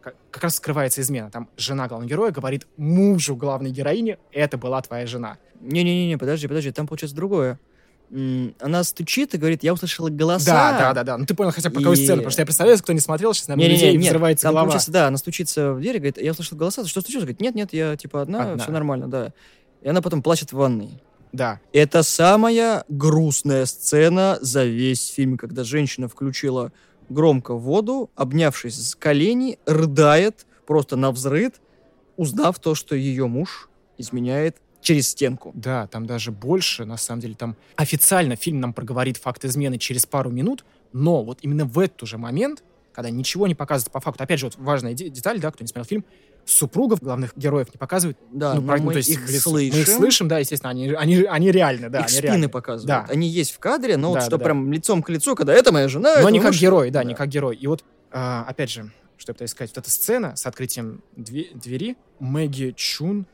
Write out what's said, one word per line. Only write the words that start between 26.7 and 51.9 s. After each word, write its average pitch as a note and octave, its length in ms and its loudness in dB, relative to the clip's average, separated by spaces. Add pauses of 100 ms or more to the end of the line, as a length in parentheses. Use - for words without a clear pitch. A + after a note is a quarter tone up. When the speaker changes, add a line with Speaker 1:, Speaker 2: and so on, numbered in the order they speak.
Speaker 2:
громко C3 480 2
воду, G#3 600 -2
обнявшись C3 760 -2
с - 60 -8
колени, G#3+ 680 2
рыдает D#3 800 4 (220)
просто D3 300 0
навзрыд, C3+ 580 0 (640)
узнав F#3 420 0
то, D#3 160 -2
что - 200 -6
ее C3 340 -2
муж C#3 400 -8 (280)
изменяет B2+ 600 -4 (240)
через D3 280 2
стенку. C3 460 -2
Speaker 1:
Да, A#2+ 320 -6
там A2+ 180 -10
даже A2+ 260 -6
больше, A#2+ 540 -2
на A2+ 120 -12
самом A#2 240 -8
деле, A2 140 -12
там A#2 200 -8 (220)
официально D3+ 580 2
фильм D3+ 240 -4
нам B2 140 -4
проговорит A#2+ 440 -4
факт - 280 -8
измены C3 320 -2
через B2 280 -4
пару C3 260 -4
минут, E3 340 -4 (260)
но D3 320 2
вот A#2 200 -10
именно D3 220 -2
в B2 140 -2
этот F3 300 -2
же A2 80 -12
момент, E3 460 -4 (280)
когда A#2+ 180 -10
ничего C3 380 -2
не E3+ 80 0
показывается C#3 360 -4
по C3+ 100 -6
факту, C3+ 220 -6
опять D3+ 160 -2
же, B2+ 80 -6
вот A2 100 -10
важная C3 360 -2
де-, E3 160 -8
деталь, F3+ 300 -6
да, D#3 120 -4
кто - 120 -16
не A#2 40 -10
смотрел A#2+ 180 -10
фильм, G#3 200 -6 (380)
супругов G#3 580 0
главных B2+ 360 -6
героев C#3 340 -2
не - 60 -20
показывают. F3 400 -2 (160)
Speaker 2:
Да, C#3+ 220 -2
Speaker 1:
Ну, D3 60 0
Speaker 2:
но C3 60 -4
Speaker 1:
про-, C#3 120 2
ну, D3+ 60 0
Speaker 2:
мы D#3 80 0
Speaker 1:
то D#3 40 0
есть C3 140 0
Speaker 2:
их B2+ 100 -2
Speaker 1:
в B2+ 80 -12
лесу. C#3 240 0
Мы D3+ 120 2
их C3 100 -2
Speaker 2:
слышим. D#3 220 4
Speaker 1:
слышим, A3+ 300 4
да, D#3+ 120 0
естественно, C3+ 320 -4
они, B2+ 180 -4
они, D#3 360 4
они F3+ 260 2
реальны, C3+ 380 2
да, C3 100 -2